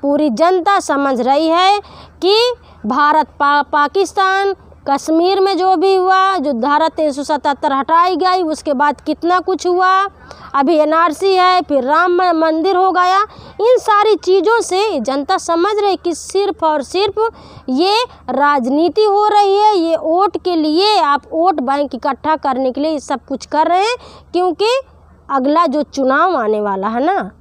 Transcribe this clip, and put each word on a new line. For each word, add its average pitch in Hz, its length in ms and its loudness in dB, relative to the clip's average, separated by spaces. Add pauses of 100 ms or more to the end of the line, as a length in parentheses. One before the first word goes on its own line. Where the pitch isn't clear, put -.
पूरी 294 280 0
जनता 359 500 0
समझ 277 400 -2
रही 277 280 0
है 370 300 2 (440)
कि 453 320 2 (320)
भारत 294 400 2
पा-, 285 460 0
पाकिस्तान, 381 840 0 (360)
कश्मीर 330 500 0
में 392 180 0
जो 370 180 2
भी 381 200 2
हुआ, 381 380 2
जो 294 180 -4
धारा 285 360 0
तीन 311 240 -2
सौ 277 100 -8
सतहत्तर 285 500 -2
हटाई 330 440 0
गई, 370 260 0
उसके 311 300 -4
बाद 285 280 0
कितना 339 380 -2
कुछ 359 280 -4
हुआ, 370 240 2 (640)
अभी 285 220 2
एनआरसी 320 580 0
है, 359 280 2
फिर 277 220 -2
राम 330 280 2
म-, 349 240 2
मंदिर 320 400 0
हो 381 160 2
गया। 359 280 2 (400)
इन 466 180 4
सारी 415 380 2
चीज़ों 392 440 2
से 370 400 -2
जनता 269 380 -4
समझ 349 400 -2
रही 403 180 0
कि 339 180 -6
सिर्फ 392 500 -4
और 302 180 0
सिर्फ 427 500 -2 (360)
ये 381 360 0 (260)
राजनीति 285 720 0
हो 415 240 2
रही 403 280 2
है, 415 200 2
ये 330 200 0
वोट 349 480 0
के 359 120 -2
लिए, 339 440 2
आप 285 220 0 (100)
वोट 320 280 0
बैंक 269 340 -2
इकट्ठा 285 420 -4
करने 262 360 -2
के 277 80 -6
लिए 311 100 -2
ये 302 100 -4
सब 269 280 -8
कुछ - 180 -8
कर 302 200 0
रहे 349 160 2
हैं, 480 140 -2 (360)
क्योंकि 370 420 0 (560)
अगला 285 360 0
जो 294 160 -2
चुनाव 277 540 0
आने 214 240 -2
वाला 196 280 -4
है 240 160 -2
ना 311 260 -2 (100)